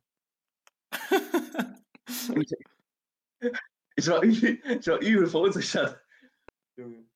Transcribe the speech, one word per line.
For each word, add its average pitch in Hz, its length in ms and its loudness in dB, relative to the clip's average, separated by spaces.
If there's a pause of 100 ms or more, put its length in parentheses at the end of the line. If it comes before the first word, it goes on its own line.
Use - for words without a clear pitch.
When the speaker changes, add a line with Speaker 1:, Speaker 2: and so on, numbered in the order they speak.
(920)
Speaker 1:
<laughs> - 920 -4 (420)
Speaker 2:
Und 233 140 0
ich, - 100 -6 (1400)
ich - 120 0
war 165 160 2
übel, 226 380 4 (180)
ich - 80 -6
war 160 140 2
übel 202 260 4
verunsichert. 165 720 0 (760)
Junge. 117 280 -16 (100)